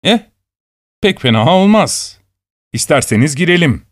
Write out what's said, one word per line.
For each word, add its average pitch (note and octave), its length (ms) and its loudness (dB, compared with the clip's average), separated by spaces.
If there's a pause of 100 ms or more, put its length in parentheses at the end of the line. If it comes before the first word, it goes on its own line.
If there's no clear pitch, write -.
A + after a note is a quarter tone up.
"Eh, G#3+ 180 0 (800)
pek F#3+ 180 -2
fena A#2+ 360 2
olmaz. G3 640 0 (520)
İsterseniz B2+ 640 0
girelim." E3+ 540 -2